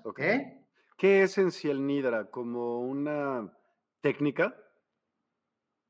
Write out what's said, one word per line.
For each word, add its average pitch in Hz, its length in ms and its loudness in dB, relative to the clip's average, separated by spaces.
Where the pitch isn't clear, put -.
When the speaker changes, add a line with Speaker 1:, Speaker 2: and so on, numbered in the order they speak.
Speaker 1:
Ok. 113 160 -10
Speaker 2:
¿eh? 220 460 -2
Speaker 1:
¿Qué 196 260 6
es 190 140 0
en 185 140 4
sí - 180 -4
el 139 180 0
nidra? 131 420 0
¿Como 120 520 -4
una 139 760 -4
técnica? 147 540 0